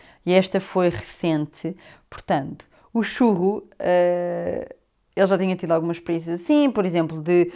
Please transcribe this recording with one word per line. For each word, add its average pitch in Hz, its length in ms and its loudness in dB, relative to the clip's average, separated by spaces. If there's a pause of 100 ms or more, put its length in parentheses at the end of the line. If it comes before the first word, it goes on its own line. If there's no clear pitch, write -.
(260)
e 175 80 2
esta 185 260 2
foi 180 300 0
recente, 160 880 -4 (340)
portanto, - 560 -6 (280)
o 226 100 0
churro, 202 640 0 (120)
eh, 175 960 0 (400)
ele 190 120 2
já 190 100 2
tinha 185 180 0
tido 180 160 -4
algumas 165 260 0
experiências 170 440 -6
assim, 294 280 4
por 202 160 0
exemplo, 160 360 -2
de 175 340 2